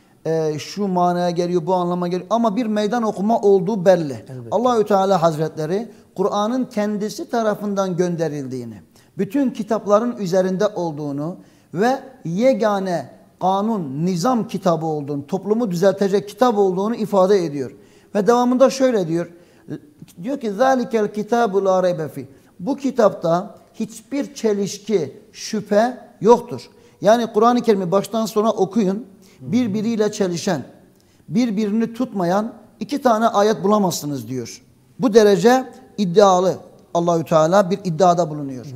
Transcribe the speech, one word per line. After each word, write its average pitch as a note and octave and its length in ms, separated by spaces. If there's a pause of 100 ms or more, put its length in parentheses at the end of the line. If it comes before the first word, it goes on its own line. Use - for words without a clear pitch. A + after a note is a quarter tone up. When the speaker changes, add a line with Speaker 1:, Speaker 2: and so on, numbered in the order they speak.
(260)
Speaker 1:
e, D#3 320
şu G3+ 280
manaya F3 440
geliyor, F3 360
bu F#3 80
anlama F3+ 340
geliyor F3+ 220
ama A3+ 260
bir A#3+ 100
meydan G#3+ 360
okuma G#3+ 380
olduğu G3 440
belli. E3+ 280
Speaker 2:
Elbette. A#2+ 380
Speaker 1:
Allahü A3 360
Teala F#3+ 360
Hazretleri D#3+ 680 (260)
Kur'an'ın G#3+ 500
kendisi G#3 680
tarafından G3+ 680
gönderildiğini, D3 760 (440)
bütün A#3+ 320
kitapların G#3+ 680
üzerinde F#3 500
olduğunu D3+ 680 (380)
ve A#3+ 240 (260)
yegane F#3+ 840 (300)
kanun, F#3 680
nizam F#3+ 420
kitabı E3+ 380
olduğunu, C#3+ 400
toplumu G3+ 440
düzeltecek G3 580
kitap A#3+ 300
olduğunu G3 360
ifade F#3+ 500
ediyor. C#3+ 320 (380)
Ve G3+ 120
devamında B3 440
şöyle B3 380
diyor. D#3+ 240 (920)
Diyor C4+ 180
ki, A3 120
"Zalikel A#3 600
kitabu G#3 520
la F#3 180
reybe D#3+ 260
fi." C3 200 (320)
Bu A#3+ 160
kitapta G3 840 (160)
hiçbir - 600
çelişki, G3+ 760 (200)
şüphe G#3+ 680 (220)
yoktur. F#3 500 (300)
Yani A3+ 320
Kur'an-ı A#3 300
Kerim'i G3 300
baştan A3 340
sona G#3+ 260
okuyun. G3 540 (340)
Birbiriyle G#3 720
çelişen, F3 500 (640)
birbirini A3 680
tutmayan G#3 600 (260)
iki C#4 220
tane A3+ 240
ayet G3+ 380
bulamazsınız D#3 640
diyor. B2 340 (360)
Bu G3 160
derece A3 580 (260)
iddialı. F#3 560 (400)
Allahü E3+ 300
Teala E3+ 460
bir G3 140
iddiada F3 460
bulunuyor. C3+ 460